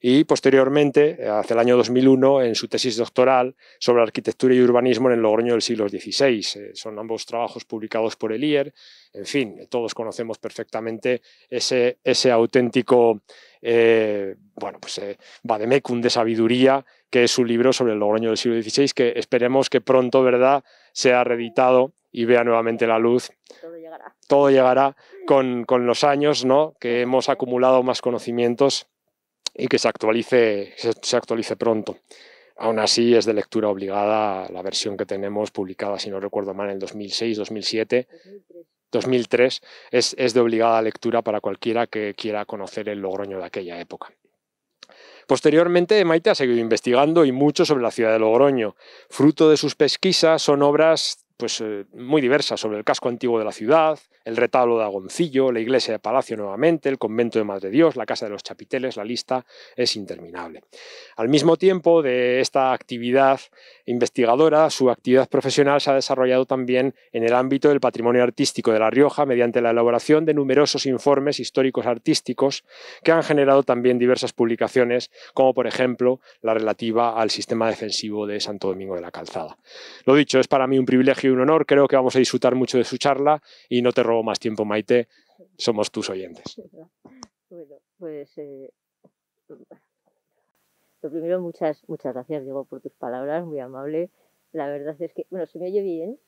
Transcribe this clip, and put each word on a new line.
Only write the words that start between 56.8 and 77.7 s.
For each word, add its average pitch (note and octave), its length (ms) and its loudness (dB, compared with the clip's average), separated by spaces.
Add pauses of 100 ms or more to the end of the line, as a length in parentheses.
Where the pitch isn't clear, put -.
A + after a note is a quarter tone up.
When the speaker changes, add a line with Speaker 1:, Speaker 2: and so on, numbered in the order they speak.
Speaker 1:
el C3+ 80 -4
convento A2+ 400 -2
de G#2+ 80 0
Madre G2 240 -8
Dios, D3 260 2
la A2+ 120 -8
casa A#2 180 -6
de G#2 60 -8
los G2+ 100 -12
Chapiteles, B2+ 560 -8
la G#2 60 -10
lista B2 420 -6 (300)
es A#2+ 200 -2
interminable. F2 680 -14 (520)
Al A2+ 140 -2
mismo D#3 280 4
tiempo F3 440 2
de B2 380 0
esta C3 340 0
actividad B2+ 680 0 (460)
investigadora, C3 840 2
su B2+ 180 2
actividad B2+ 400 2
profesional C#3 500 2
se C#3+ 120 -2
ha - 20 4
desarrollado C3 540 0
también B2+ 480 -2 (160)
en A2+ 120 -4
el A#2 100 2
ámbito C3 360 2
del C#3+ 100 4
patrimonio A#2+ 440 2
artístico A#2+ 480 -2
de A2 80 2
La A2 100 2
Rioja C#3 380 2
mediante A#2+ 340 0
la A#2 80 0
elaboración A#2+ 560 2
de D#3 80 0
numerosos C#3 540 0
informes C#3 520 0
históricos C3 460 -2
artísticos C3 800 -2 (400)
que D#3+ 80 2
han E3 100 4
generado C#3+ 400 4
también B2 380 2
diversas B2 340 0
publicaciones, A#2+ 800 0 (240)
como C3 180 4
por A#2+ 140 -2
ejemplo B2 520 -2 (220)
la A2+ 140 -2
relativa A2+ 640 -2
al G#2+ 80 0
sistema A2+ 400 -4
defensivo G#2 560 -6